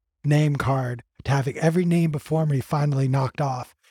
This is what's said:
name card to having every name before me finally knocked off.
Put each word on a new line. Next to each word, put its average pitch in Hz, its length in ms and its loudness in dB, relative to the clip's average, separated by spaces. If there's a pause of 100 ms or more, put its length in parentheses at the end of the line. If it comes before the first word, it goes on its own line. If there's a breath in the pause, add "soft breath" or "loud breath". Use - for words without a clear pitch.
(240)
name 147 320 2
card 127 480 -2 (180)
to - 80 -2
having 135 280 0
every 165 260 2
name 170 260 2
before 156 360 -2
me 143 140 0
finally 143 460 0
knocked 131 340 -2
off. 131 360 -6 (140 soft breath)